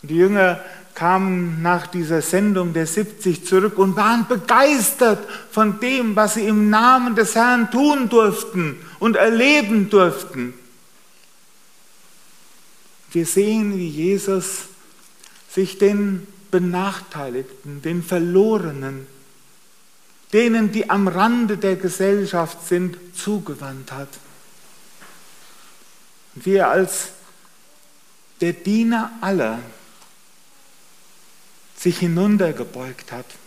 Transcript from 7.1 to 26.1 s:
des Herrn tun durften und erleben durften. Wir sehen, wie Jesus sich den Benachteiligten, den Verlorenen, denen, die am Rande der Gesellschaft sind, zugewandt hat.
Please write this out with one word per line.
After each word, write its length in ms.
des 200
Herrn 340
tun 380
durften 680
und 180
erleben 720
durften. 640
Wir 140
sehen, 520
wie 120
Jesus 800
sich 300
den 460
Benachteiligten, 1300
den 200
Verlorenen, 1040
denen, 400
die 180
am 200
Rande 480
der 180
Gesellschaft 920
sind, 280
zugewandt 800
hat. 160